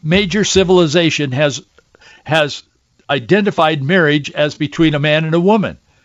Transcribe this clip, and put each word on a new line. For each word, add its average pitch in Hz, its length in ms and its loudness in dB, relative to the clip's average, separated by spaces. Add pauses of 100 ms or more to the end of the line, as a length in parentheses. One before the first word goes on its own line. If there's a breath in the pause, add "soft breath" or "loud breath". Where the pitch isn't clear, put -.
major 190 400 0
civilization 170 880 2
has, 139 320 -2 (640 soft breath)
has 151 380 -2 (460)
identified 160 720 0
marriage 147 500 0
as 147 240 -2
between 151 380 -2
a 147 60 -2
man 151 260 0
and 160 80 -4
a 170 60 2
woman. 180 380 0 (280)